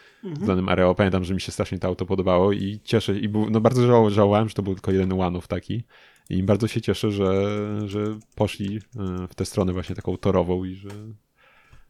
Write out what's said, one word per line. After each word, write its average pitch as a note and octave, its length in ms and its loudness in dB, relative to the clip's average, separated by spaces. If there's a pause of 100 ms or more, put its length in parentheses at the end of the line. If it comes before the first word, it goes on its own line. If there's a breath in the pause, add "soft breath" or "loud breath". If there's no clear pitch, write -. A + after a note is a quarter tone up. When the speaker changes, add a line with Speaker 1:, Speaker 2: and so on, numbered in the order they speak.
(240 soft breath)
Speaker 1:
Mhm. E3+ 220 -8
Speaker 2:
znanym F#2 240 0
Areo. F2+ 260 4
Pamiętam, F#2+ 280 2
że F2+ 100 -4
mi F#2 80 -2
się - 100 -10
strasznie F#2+ 280 -4
to F#2+ 80 -4
auto F#2 180 -4
podobało F#2+ 480 4
i G2+ 300 -4
cieszę, G#2 360 0
i G#2 100 -2
był, G#2+ 200 0
no, A2 120 2
bardzo B2 260 4
żało-, A#2 220 6
żałowałem, G#2 400 4
że - 60 -12
to G#2 80 -2
był F#2+ 100 -2
tylko F#2+ 180 -4
jeden F#2+ 220 2
one-off F2 340 -2
taki. G#2 360 -6 (460 soft breath)
I F#2 140 0
bardzo G#2 240 2
się A2 140 -2
cieszę, G#2 300 -2
że, G2 420 0 (320)
że G#2 200 -4 (300)
poszli, G#2 420 -4
y, F#2 520 -8
w - 60 -20
tę F#2+ 100 -4
stronę F#2 280 0
właśnie F#2 220 -6
taką F#2 220 -6
torową F#2 460 0
i F#2 120 -8
że G2 140 -18 (1000 soft breath)